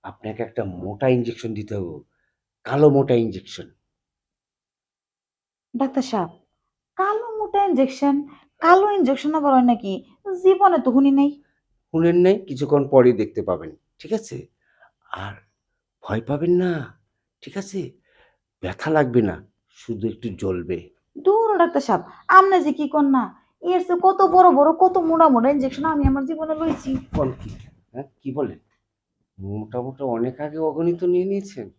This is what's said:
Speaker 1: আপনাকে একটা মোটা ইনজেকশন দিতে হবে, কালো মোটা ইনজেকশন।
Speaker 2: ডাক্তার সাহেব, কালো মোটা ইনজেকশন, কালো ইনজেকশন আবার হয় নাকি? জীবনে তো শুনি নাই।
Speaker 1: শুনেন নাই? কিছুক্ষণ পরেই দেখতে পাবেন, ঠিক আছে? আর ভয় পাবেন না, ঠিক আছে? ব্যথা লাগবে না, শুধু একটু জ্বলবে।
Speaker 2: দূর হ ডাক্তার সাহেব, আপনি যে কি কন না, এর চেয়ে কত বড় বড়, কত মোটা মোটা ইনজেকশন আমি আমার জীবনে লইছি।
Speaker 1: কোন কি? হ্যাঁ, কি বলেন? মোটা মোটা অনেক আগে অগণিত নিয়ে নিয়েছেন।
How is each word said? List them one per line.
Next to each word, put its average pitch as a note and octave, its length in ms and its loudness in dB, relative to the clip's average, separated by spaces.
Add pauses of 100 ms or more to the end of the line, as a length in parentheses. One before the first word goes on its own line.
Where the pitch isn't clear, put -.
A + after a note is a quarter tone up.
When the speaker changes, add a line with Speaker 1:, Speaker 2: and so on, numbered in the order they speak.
Speaker 1:
আপনাকে G#2+ 440 -12
একটা - 160 -6 (180)
মোটা G#2 260 -4 (100)
ইনজেকশন A2+ 420 -6
দিতে G#2 180 -10
হবে, E2+ 200 -8 (680)
কালো C#3+ 280 4
মোটা C3 200 2 (100)
ইনজেকশন। - 420 -12 (2000)
Speaker 2:
ডাক্তার C4 380 -4
সাহেব, F3+ 200 -4 (680)
কালো G#4+ 280 -2 (120)
মোটা G4+ 200 -2 (100)
ইনজেকশন, C4+ 460 0 (480)
কালো F#4 240 6 (100)
ইনজেকশন C#4 420 -2
আবার C#4+ 160 0
হয় B3 160 4
নাকি? G3 220 -4 (500)
জীবনে F#4 420 4
তো C4 100 4
শুনি C#4 240 4
নাই। C#4+ 100 4 (600)
Speaker 1:
শুনেন E3+ 340 2
নাই? F#3+ 100 6 (120)
কিছুক্ষণ C#3 360 0 (100)
পরেই B2 280 8
দেখতে G2+ 280 -4
পাবেন, D#2+ 220 -6 (280)
ঠিক D#3 200 -12
আছে? B2+ 180 -14 (840)
আর G2+ 100 -12 (680)
ভয় A2 260 -6
পাবেন D#3 320 0
না, F3+ 100 0 (720)
ঠিক - 180 -18
আছে? G3 180 -10 (840)
ব্যথা F#2 360 -8
লাগবে B2 320 2
না, E2 60 -6 (460)
শুধু G#2+ 220 -10 (100)
একটু A#2 140 -12 (140)
জ্বলবে। F2+ 360 -6 (480)
Speaker 2:
দূর A4 260 2
হ - 20 0 (100)
ডাক্তার D#4+ 240 -2
সাহেব, F#3+ 140 0 (360)
আপনি F#4+ 180 6 (100)
যে D4+ 140 0
কি D4+ 60 -4 (100)
কন D4 200 2
না, A#3+ 80 0 (480)
এর F4+ 160 2
চেয়ে F4+ 180 0
কত F#4+ 140 4 (160)
বড় F#4 120 10 (100)
বড়, D4 120 4 (140)
কত F#4 120 4 (140)
মোটা E4 240 4
মোটা A#3 220 4
ইনজেকশন C4+ 380 -4
আমি C#4+ 180 -2
আমার C#4 180 -2
জীবনে D#4 320 -6
লইছি। C#4+ 300 -4 (260)
Speaker 1:
কোন C3+ 120 -2 (120)
কি? A2 80 -14 (440)
হ্যাঁ, C3+ 140 -12 (140)
কি C#3 160 -10
বলেন? A2+ 220 -6 (760)
মোটা G#2+ 480 -10
মোটা C3+ 180 -12 (120)
অনেক B2 200 -4 (100)
আগে D3+ 140 -10 (100)
অগণিত E3+ 320 -4 (120)
নিয়ে F3+ 180 -2
নিয়েছেন। G3 360 -8 (120)